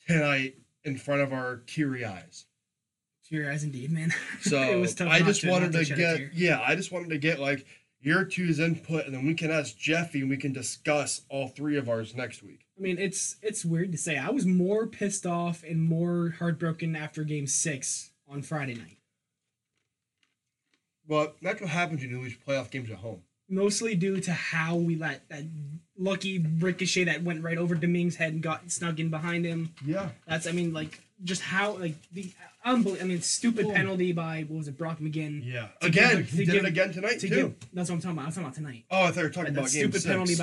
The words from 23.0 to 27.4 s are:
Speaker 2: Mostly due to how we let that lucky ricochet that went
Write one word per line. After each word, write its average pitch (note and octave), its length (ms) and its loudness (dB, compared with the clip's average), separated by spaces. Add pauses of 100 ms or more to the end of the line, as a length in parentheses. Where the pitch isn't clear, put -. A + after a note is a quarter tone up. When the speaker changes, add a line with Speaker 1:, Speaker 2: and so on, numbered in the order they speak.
Speaker 2:
Mostly G#3 460 2
due F#3+ 260 2
to F3 120 -2
how E3 440 -2
we E3+ 200 2
let D3 320 -6
that D3 160 -10 (540)
lucky F#3+ 400 -2
ricochet F3 640 2
that D#3+ 180 0
went E3 220 -2